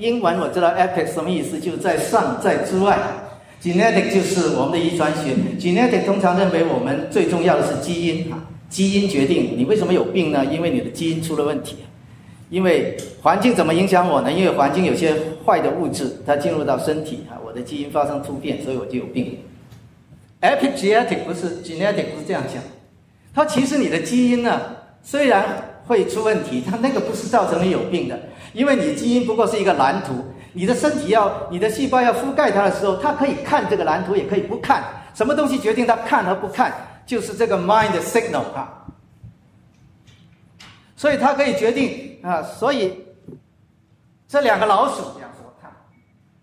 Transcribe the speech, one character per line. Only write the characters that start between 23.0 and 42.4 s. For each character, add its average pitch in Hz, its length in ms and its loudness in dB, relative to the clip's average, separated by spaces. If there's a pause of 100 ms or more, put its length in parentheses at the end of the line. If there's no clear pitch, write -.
它 294 120 2
其 277 180 2
实 294 140 0
你 202 100 2
的 156 120 0
基 247 300 2
因 240 120 2
呢， 226 180 0 (420)
虽 285 240 0
然 208 180 6 (420)
会 202 200 2
出 - 160 -4
问 214 220 0
题， 123 200 -4
它 190 120 -4
那 240 140 0
个 226 100 -2
不 - 160 -4
是 - 100 -8
造 - 240 2
成 170 140 2
你 190 60 2
有 156 140 0
病 156 220 -2
的， 123 100 -6 (360)
因 233 140 0
为 277 100 4
你 302 180 0
基 240 200 0
因 247 120 2
不 220 80 0
过 233 120 4
是 220 120 -2
一 190 60 0
个 185 100 4
蓝 139 300 2
图， 135 100 -6 (380)
你 180 120 -4
的 233 100 2
身 294 240 0
体 180 100 -6
要， 208 420 2
你 175 80 -6
的 208 100 0
细 254 180 -2
胞 254 140 2
要 240 120 4
覆 254 200 -4
盖 294 180 2
它 294 120 2
的 302 100 2
时 - 140 -2
候， 285 100 0
它 285 160 0
可 277 140 -2
以 269 80 0 (100)
看 262 240 0
这 208 80 0
个 180 80 -2
蓝 160 200 0
图， 185 100 -2
也 196 100 0
可 202 120 -2
以 185 40 2
不 220 180 -6
看。 - 260 0 (300)
什 220 120 0
么 285 80 0
东 294 140 2
西 254 100 -2
决 220 160 0
定 240 120 0
它 226 100 4
看 233 280 0
和 180 100 0
不 190 140 -6
看？ 165 240 0 (320)
就 233 160 -4
是 196 140 -8
这 220 120 0
个 190 120 0
mind 208 420 2
signal 170 420 -2 (120)
啊。 135 300 -12 (2000)
所 294 160 2
以 277 60 0
它 277 160 4
可 277 100 2
以 254 120 2
决 214 140 2
定 - 520 -4
啊， 175 200 -2